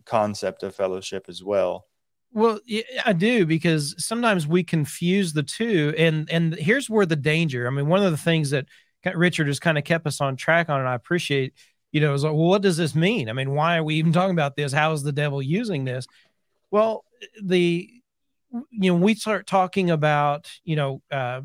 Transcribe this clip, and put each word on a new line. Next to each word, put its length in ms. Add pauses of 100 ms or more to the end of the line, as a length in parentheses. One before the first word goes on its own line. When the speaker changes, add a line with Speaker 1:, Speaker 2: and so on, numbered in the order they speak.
Speaker 1:
concept 580
of 100
fellowship 540
as 160
well. 440 (440)
Speaker 2:
Well, 280 (100)
y-, 140 (220)
I 60
do, 340
because 520
sometimes 500
we 160
confuse 680
the 100
two, 540
and, 340
and 220
here's 360
where 180
the 100
danger, 500
I 40
mean, 160
one 160
of 80
the 60
things 340
that 160 (360)
ki-, 120
Richard 320
has 120
kinda 220
kept 260
us 140
on 160
track 320
on, 100
and 80
I 60
appreciate, 600 (380)
you 80
know, 140
is 100
like, 80
"Well, 140
what 160
does 160
this 180
mean? 340
I 40
mean, 180
why 260
are 60
we 120
even 180
talking 220
about 200
this? 160
How 220
is 100
the 80
devil 300
using 420
this?" 220 (680)
Well, 320 (380)
the, 480 (600)
you 400
know, 40
we 200
start 320
talking 420
about, 580 (160)
you 120
know, 260 (100)
uh, 340